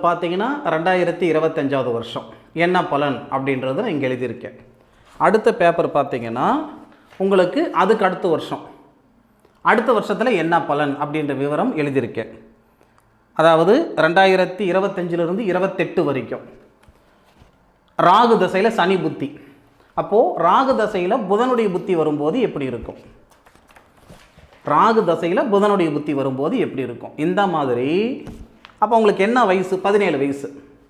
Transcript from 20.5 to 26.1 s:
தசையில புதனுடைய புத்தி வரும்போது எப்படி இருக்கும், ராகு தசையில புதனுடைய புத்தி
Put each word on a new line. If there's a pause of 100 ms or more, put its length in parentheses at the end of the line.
தசையில (160)
புதனுடைய
புத்தி
வரும்போது (100)
எப்படி
இருக்கும், (1700)
ராகு
தசையில (120)
புதனுடைய
புத்தி